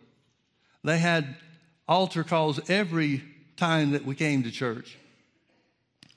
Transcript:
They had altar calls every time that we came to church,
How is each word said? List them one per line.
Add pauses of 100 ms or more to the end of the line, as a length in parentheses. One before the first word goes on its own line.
(840)
They
had (540)
altar
calls
every (340)
time
that
we
came
to
church, (1200)